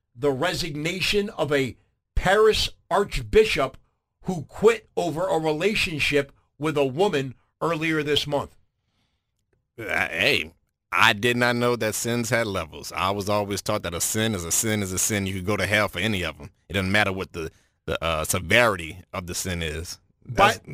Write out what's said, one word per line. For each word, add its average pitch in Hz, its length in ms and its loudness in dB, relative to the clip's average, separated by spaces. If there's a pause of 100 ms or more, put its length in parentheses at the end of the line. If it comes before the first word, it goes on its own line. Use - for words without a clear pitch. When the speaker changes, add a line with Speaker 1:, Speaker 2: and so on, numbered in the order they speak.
(140)
Speaker 1:
the 135 160 0
resignation 170 1000 -2
of 147 200 -2
a 135 260 0 (380)
Paris 208 540 4 (220)
archbishop 180 880 2 (460)
who 175 180 -4
quit - 520 2
over 170 320 -2
a 165 120 2
relationship 156 920 0 (260)
with 143 180 0
a 143 80 4
woman 147 500 0 (280)
earlier 156 400 0
this 143 240 0
month. 143 300 -4 (1200)
Speaker 2:
Uh, 113 60 -12 (240)
hey, 90 440 0 (400)
I 107 220 6
did 120 240 0
not 120 180 2
know 120 200 2
that 110 180 -2
sins 120 340 -2
had 117 180 0
levels. 82 480 -6
I 87 160 0
was 101 200 -2
always 101 320 -2
taught 107 220 -2
that 87 100 -6
a 82 80 -4
sin 110 320 0
is 87 100 -6
a 82 80 -4
sin 107 300 0
is 92 100 -4
a 90 60 -4
sin. 98 280 0
You 95 100 -4
could 90 100 -8
go 104 100 0
to 95 80 -2
hell 104 240 2
for 90 100 -8
any 98 240 0
of 80 160 -6
'em. - 120 -18 (180)
It 82 60 -8
doesn't 95 180 0
matter 104 180 4
what 95 220 -6
the, 80 180 -6 (360)
the, - 180 -4
uh, 80 200 0
severity 90 720 -2 (160)
of 92 120 -8
the 87 80 -8
sin 87 280 -6
is. 78 360 -8 (280)
Speaker 1:
By, 117 220 4
Speaker 2:
That's 226 120 -2 (140)